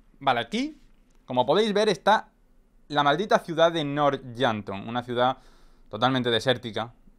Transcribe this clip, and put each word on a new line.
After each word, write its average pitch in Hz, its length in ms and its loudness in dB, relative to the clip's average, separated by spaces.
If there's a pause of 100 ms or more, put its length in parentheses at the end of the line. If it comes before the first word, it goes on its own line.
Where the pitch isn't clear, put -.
(200)
Vale, 131 220 0
aquí, 262 400 -6 (440)
como 127 200 0
podéis 202 260 2
ver, 208 160 0
está - 420 0 (580)
la 147 160 0
maldita 190 360 2
ciudad 165 320 2
de 165 140 -4
Northampton. 123 1000 -2
Una 120 160 -6
ciudad 123 340 0 (500)
totalmente 123 420 0
desértica. 113 640 -2 (260)